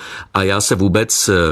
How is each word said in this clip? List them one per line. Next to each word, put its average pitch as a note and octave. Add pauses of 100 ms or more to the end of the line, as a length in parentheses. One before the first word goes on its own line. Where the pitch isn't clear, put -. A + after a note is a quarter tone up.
(340)
a G2
já G2
se -
vůbec, G2+
eh, G#2 (180)